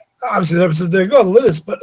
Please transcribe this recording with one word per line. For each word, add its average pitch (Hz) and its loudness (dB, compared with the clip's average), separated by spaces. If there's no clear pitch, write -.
obviously 190 -4
the 175 2
Rebbe 170 0
says 175 -4
Derech 190 0
Gadol, 214 4
it 269 2
is, 160 -2
but - -12